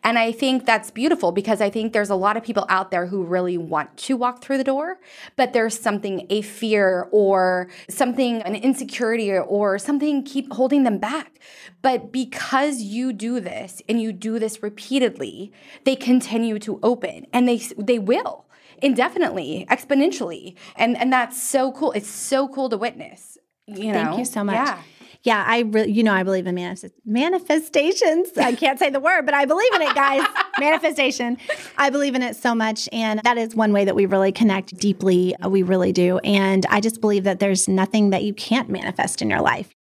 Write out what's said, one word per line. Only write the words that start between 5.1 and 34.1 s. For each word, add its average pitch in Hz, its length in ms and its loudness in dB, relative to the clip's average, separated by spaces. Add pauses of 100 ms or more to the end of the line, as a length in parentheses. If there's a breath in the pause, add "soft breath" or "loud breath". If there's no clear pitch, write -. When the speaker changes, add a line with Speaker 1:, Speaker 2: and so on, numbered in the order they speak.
Speaker 1:
but 254 160 2
there's 226 260 0
something, 202 500 -4
a 208 120 0
fear 202 720 0
or 185 580 4 (200 loud breath)
something, 240 520 0
an 202 140 -4
insecurity 226 760 0
or, 185 100 2
or 202 380 0
something 285 440 0
keep 269 280 -6
holding 262 320 2
them 214 140 2
back. 240 420 -6 (420 loud breath)
But 262 300 0
because 262 720 -2
you 233 320 -4
do 233 260 -4
this 180 300 -10 (180)
and 226 140 0
you 220 100 -4
do 220 280 -4
this 220 240 -4
repeatedly, 208 880 -4 (340 loud breath)
they 269 100 4
continue 233 640 0
to 214 220 -8
open 233 500 -2
and 247 160 4
they, 240 100 2 (200)
they 226 220 0
will 247 460 -2 (360 soft breath)
indefinitely, 240 880 0
exponentially. 262 840 0 (200 loud breath)
And, 233 220 0
and 262 160 2
that's 247 280 0
so 262 300 0
cool. 294 200 -2
It's 208 180 -6
so 269 400 -2
cool 269 200 -4
to 220 80 -2
witness, - 600 -10 (300)
you 208 260 -6
Speaker 2:
Thank 165 180 0
Speaker 1:
know? 185 60 -4
Speaker 2:
you 247 80 -4
so 214 180 -6
much. 202 120 -2
Speaker 1:
Yeah. 202 260 -2 (420 loud breath)
Speaker 2:
Yeah, 214 220 2
I 233 140 2
re-, 220 320 0
you 220 100 2
know, 214 120 4
I 190 100 2
believe 185 240 0
in 180 80 -2
manifest-, 180 380 -8 (560)
manifestations. 320 880 2
I 247 180 2
can't 277 240 0
say 311 100 2
the 269 120 -2
word, 320 240 2
but 285 80 2
I 285 120 4
believe 403 280 2
in 349 80 2
it, 285 140 2
guys. 277 300 2 (180)
Speaker 1:
<laughs> - 160 -4
Speaker 2:
Manifestation. 277 800 0 (400 loud breath)
I 277 120 4
believe 277 260 0
in 262 60 0
it 247 160 -4
so 240 180 0
much. 220 380 -2
And 220 300 -2
that 240 140 4
is 226 180 -2
one 214 180 4
way 202 120 4
that 196 100 0
we 196 100 4
really 190 260 2